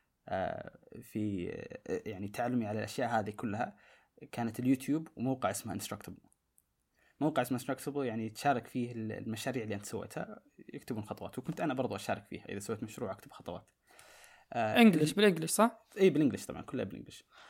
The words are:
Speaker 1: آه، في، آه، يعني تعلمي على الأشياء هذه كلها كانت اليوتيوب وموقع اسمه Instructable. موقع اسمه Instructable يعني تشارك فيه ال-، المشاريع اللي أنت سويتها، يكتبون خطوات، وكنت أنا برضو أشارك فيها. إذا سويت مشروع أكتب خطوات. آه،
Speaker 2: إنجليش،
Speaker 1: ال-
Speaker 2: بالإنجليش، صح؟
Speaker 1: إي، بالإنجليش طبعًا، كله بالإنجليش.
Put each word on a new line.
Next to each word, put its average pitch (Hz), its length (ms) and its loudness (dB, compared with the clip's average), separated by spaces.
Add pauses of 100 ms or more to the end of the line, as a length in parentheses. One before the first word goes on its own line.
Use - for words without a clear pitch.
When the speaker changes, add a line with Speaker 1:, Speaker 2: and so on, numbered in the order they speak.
(280)
Speaker 1:
آه، - 500 -4 (240)
في، 101 480 -2
آه، - 560 -6
يعني 98 220 -6
تعلمي 120 380 0
على 107 120 -2
الأشياء 117 320 -2
هذه 110 200 2
كلها 113 460 -4 (560)
كانت 117 280 -4
اليوتيوب 135 560 2
وموقع 127 340 0
اسمه 101 280 -6
Instructable. - 520 -10 (920)
موقع 143 220 2
اسمه 120 160 0
Instructable 139 380 -4
يعني 113 340 -2
تشارك 120 360 0
فيه 120 260 -4
ال-، 110 200 -4
المشاريع 113 500 -4
اللي 107 120 -2
أنت 101 120 -6
سويتها، - 560 -8 (320)
يكتبون 110 300 -6
خطوات، - 340 -8
وكنت - 220 -6
أنا 139 140 2
برضو 120 220 0
أشارك 101 280 -4
فيها. - 240 -12
إذا 98 100 -6
سويت 110 240 -6
مشروع 107 300 -6
أكتب - 200 -14
خطوات. - 360 -12 (840)
آه، 113 240 2
Speaker 2:
إنجليش، 185 340 10
Speaker 1:
ال- - 60 -2
Speaker 2:
بالإنجليش، 180 340 6
صح؟ - 360 2 (120)
Speaker 1:
إي، 190 120 10
بالإنجليش 139 360 4
طبعًا، - 160 -8
كله 120 220 -4
بالإنجليش. - 400 -12 (260)